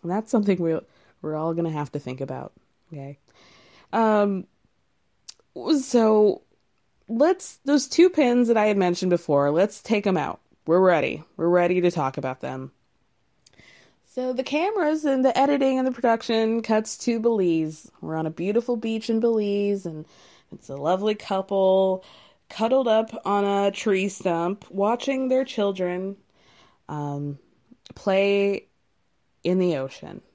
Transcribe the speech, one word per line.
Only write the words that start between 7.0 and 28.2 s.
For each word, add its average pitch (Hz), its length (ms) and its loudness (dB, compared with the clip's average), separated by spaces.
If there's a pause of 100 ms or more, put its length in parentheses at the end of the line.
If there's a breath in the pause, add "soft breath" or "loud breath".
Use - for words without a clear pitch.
let's, 311 580 0
those 277 220 2
two 349 220 4
pins 247 380 2
that 226 100 4
I 214 80 2
had 208 120 2
mentioned 180 340 0
before, 143 400 2
let's 185 300 0
take 208 260 0
'em 185 100 2
out. - 240 -6 (240)
We're 165 140 4
ready. 160 440 2 (140)
We're 170 100 0
ready 175 340 2
to 175 100 4
talk 139 260 -2
about 131 240 -8
them. 131 300 -10 (1400 soft breath)
So 254 180 -4
the 254 100 -4
cameras 311 600 0
and 269 220 2
the - 120 2
editing 269 400 2
and 262 80 0
the 262 60 0
production 226 720 0
cuts 220 380 -2
to 233 200 0
Belize. 175 800 0
We're 160 160 -8
on 160 100 -2
a 156 60 -4
beautiful 214 460 -2
beach 220 320 -6
in 220 100 2
Belize, 202 680 0
and 156 200 -10 (480 soft breath)
it's - 160 -20
a 139 80 -10
lovely 185 380 -2
couple 190 880 0 (440 loud breath)
cuddled 240 380 0
up 220 260 2 (120)
on 202 180 0
a 202 280 0
tree 196 360 0
stump 180 640 -4
watching 240 560 -2
their 254 160 0
children, 190 720 -4 (720 soft breath)
um, 143 500 -8 (560)
play 202 720 0 (760)